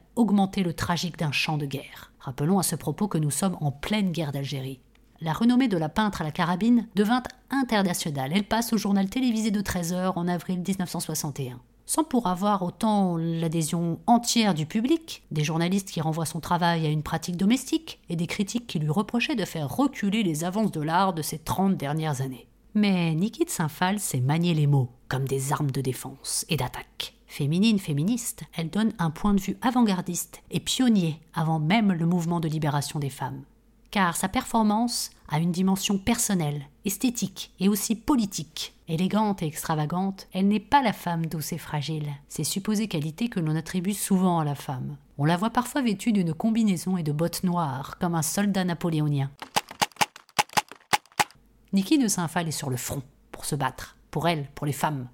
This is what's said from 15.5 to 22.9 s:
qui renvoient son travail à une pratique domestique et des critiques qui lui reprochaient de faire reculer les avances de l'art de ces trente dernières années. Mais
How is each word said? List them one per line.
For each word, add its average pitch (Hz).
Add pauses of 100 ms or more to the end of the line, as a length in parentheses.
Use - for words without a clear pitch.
qui 165
renvoient 160
son 165
travail 170
à 151
une 151
pratique 170
domestique 262 (100)
et 175
des 165
critiques 226
qui 165
lui 151
reprochaient 233
de 180
faire 151
reculer 226
les 160
avances 190
de 160
l'art 175
de 156
ces 151
trente 190
dernières 147
années. 131 (260)
Mais 185